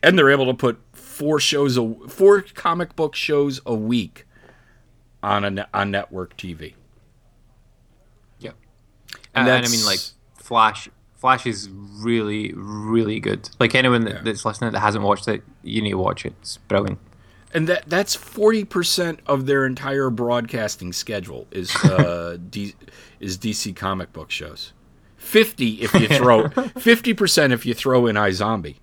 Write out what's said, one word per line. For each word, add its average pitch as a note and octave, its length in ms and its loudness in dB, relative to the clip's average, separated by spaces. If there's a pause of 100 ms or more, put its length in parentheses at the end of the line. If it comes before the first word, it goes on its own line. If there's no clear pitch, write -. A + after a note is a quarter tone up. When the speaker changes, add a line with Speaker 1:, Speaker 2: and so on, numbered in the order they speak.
Speaker 1:
and F3+ 160 6
they're C#3 120 6
able C#3 160 4
to B2+ 80 0
put A#2 240 -2 (140)
four D3+ 480 -4
shows C#3+ 360 2
a, A2+ 180 0 (140)
four G3 340 6
comic F3 540 -4
book D#3 180 -2
shows C#3+ 520 0
a A#2 80 -2
week A2 520 -4 (960)
on G2+ 220 0
a G2+ 60 0
ne-, G2 140 -6 (100)
on G2+ 160 0
network F#2+ 460 -6
T F#2 180 -12
V. D#2 200 -18 (1600)
Speaker 2:
Yeah, - 120 -14 (840)
Speaker 1:
And B2+ 140 2
Speaker 2:
and, - 0 -
and B2+ 180 2
I - 20 -2
mean, A#2 160 0
like, G2 140 0
Speaker 1:
that's - 160 -10 (220)
Speaker 2:
Flash. A2 520 2 (280)
Flash B2+ 300 0
is G#2 240 -6
really, G#2 880 -4
really G#2+ 640 -2
good. G2+ 280 -4 (120)
Like, A#2 160 2
anyone B2 300 4
that, G2+ 80 -6
Speaker 1:
Yeah. F2 100 -12
Speaker 2:
that's A2 200 -4
listening A2 280 -4
that G2+ 80 -2
hasn't G#2 240 0
watched G2+ 240 0
it, G#2+ 160 -4 (180)
you - 180 -4
need G#2+ 100 -2
to F#2+ 80 -2
watch F#2 280 -4
it. - 140 -10
It's - 160 -14
brilliant. G2 420 -2 (560)
Speaker 1:
And D#3+ 140 -2
that, F3 180 0
that's F3 280 -2
forty G#3+ 500 0
percent F3 600 -2
of C3+ 200 -2
their C3+ 200 2
entire C3+ 440 -2
broadcasting A#2 800 -4
schedule E2+ 580 -10
is, F#2 240 -6 (100)
uh, F2 600 2
Speaker 2:
<laughs> F2+ 60 -18
Speaker 1:
D-, G2+ 240 -10 (460)
is F#2+ 160 -8
D G#2+ 160 -4
C G2+ 200 -6
comic F#2+ 400 -8
book D#2 180 -16
shows. - 420 -12 (440)
Fifty G#3 680 0
if A#2 120 -4
you B2+ 140 4
throw B2 400 6
Speaker 2:
<laughs> B3+ 300 -4
Speaker 1:
fifty A#3 360 4
percent E3 380 2
if A#2 120 -2
you A#2+ 100 -2
throw B2+ 340 2
in G#2+ 80 0
iZombie. G2+ 680 0